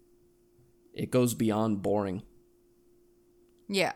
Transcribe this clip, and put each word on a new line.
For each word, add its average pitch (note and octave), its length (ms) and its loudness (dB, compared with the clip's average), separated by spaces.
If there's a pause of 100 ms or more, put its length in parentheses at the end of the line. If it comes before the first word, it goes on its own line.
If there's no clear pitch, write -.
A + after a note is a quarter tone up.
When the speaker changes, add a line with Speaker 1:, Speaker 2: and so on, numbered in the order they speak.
(920)
Speaker 1:
it - 180 -6
goes B2 240 2
beyond G#2+ 480 0
boring. G2 400 -2 (1500)
Speaker 2:
Yeah. F#3+ 260 0